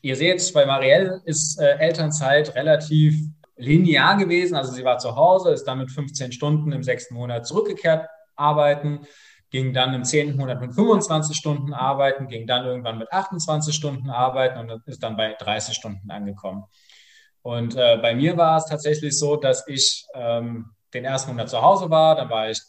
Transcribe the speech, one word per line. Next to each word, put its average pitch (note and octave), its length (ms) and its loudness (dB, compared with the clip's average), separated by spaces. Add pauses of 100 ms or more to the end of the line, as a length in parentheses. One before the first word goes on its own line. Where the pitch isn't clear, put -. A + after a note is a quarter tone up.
Ihr C3 140 -4
seht, F3 380 0
bei C#3+ 120 6
Marielle C#3+ 580 4
ist, - 360 -4
äh, C#3+ 180 4
Elternzeit D3+ 800 0
relativ D3+ 580 4 (420)
linear D3+ 600 4
gewesen. F3 400 0
Also C3 160 -4
sie B2+ 120 -10
war B2 140 2
zu A#2 160 -6
Hause, E3+ 360 4
ist C#3 140 0
dann C3 140 -4
mit C3 140 -8
fünfzehn C3+ 400 -8
Stunden D3+ 400 -2
im B2 100 -6
sechsten B2 320 -6
Monat A#2+ 320 -8
zurückgekehrt D#3+ 640 0 (260)
arbeiten, D3 720 0 (440)
ging C3 220 -4
dann C3 220 0
im B2 100 -4
zehnten D3 320 0
Monat B2+ 240 -4
mit B2 140 -10
fünfundzwanzig F#3+ 640 2
Stunden C#3+ 360 -4
arbeiten, C3+ 540 0
ging A2+ 220 -12
dann B2+ 180 -2
irgendwann A#2+ 320 -6
mit A2+ 140 -12
achtundzwanzig D#3 640 -4
Stunden C3+ 340 -6
arbeiten B2+ 480 0
und A2+ 280 -12
ist B2 140 -16
dann A2 160 -8
bei A2 220 -4
dreißig G#2+ 380 -6
Stunden G2+ 340 -12
angekommen. G2+ 540 -10 (800)
Und, A#2 340 -6
äh, A#2+ 260 6
bei A#2 100 2
mir D#3 240 2
war D#3+ 220 4
es D#3 80 -4
tatsächlich D3+ 500 -2
so, D3 200 0
dass C3+ 320 0
ich, - 360 -2 (100)
ähm, A#2 580 -6 (200)
den B2 120 -8
ersten C3+ 260 -4
Monat A#2 180 -8
zu A2+ 140 -2
Hause F#3 280 4
war, D#3+ 260 6
dann B2+ 120 -4
war A2 220 -2
ich A2+ 180 -6